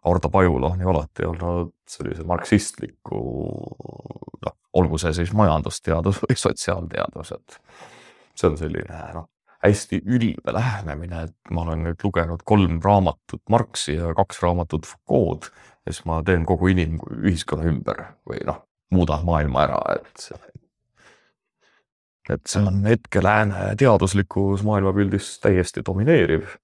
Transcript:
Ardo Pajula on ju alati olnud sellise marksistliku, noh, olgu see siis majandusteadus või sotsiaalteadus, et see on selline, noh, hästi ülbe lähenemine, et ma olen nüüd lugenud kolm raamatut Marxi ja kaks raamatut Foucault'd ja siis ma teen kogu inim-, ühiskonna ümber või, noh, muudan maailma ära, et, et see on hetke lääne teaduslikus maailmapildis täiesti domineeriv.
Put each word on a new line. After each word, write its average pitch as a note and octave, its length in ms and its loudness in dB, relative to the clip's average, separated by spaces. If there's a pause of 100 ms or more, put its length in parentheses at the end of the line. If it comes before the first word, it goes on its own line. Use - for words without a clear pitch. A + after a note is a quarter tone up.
Ardo F2 220 2
Pajula E2+ 420 4
on F#2 80 -2
ju F#2 120 2
alati D#2 340 -2
olnud E2+ 460 -4 (160)
sellise - 380 -8
marksistliku, - 920 -2 (1300)
noh, - 100 -6 (240)
olgu D#2+ 220 2
see E2 160 0
siis F2 180 -2
majandusteadus E2 880 0
või - 160 0
sotsiaalteadus, - 960 -4
et - 240 -20 (800)
see F2+ 100 2
on D2+ 140 2
selline, D#2+ 400 -8 (160)
noh, E2 100 -14 (360)
hästi G2+ 420 2
ülbe A2+ 500 0
lähenemine, F2 720 -4
et - 240 -14
ma E2+ 140 -2
olen E2 240 -4
nüüd E2 140 -8
lugenud E2+ 440 -2
kolm F2+ 360 4
raamatut F#2+ 580 2 (100)
Marxi A2 460 0
ja E2+ 180 -2
kaks - 280 0
raamatut F2 440 0
Foucault'd - 600 -2 (360)
ja E2 80 -8
siis - 140 -12
ma D#2+ 160 -2
teen E2+ 240 2
kogu F2+ 240 2
inim-, E2 280 0 (200)
ühiskonna D#2+ 480 -2
ümber - 380 -4 (220)
või, - 200 -8
noh, - 160 -6 (320)
muudan D#2 320 2
maailma D2+ 380 2
ära, - 160 -2 (160)
et, - 320 -16 (2000)
et - 200 -4
see G2+ 140 2
on G2 240 2
hetke A2+ 360 2
lääne G2+ 560 2
teaduslikus G2 840 2
maailmapildis G2 800 0
täiesti F#2 420 2
domineeriv. F#2+ 800 2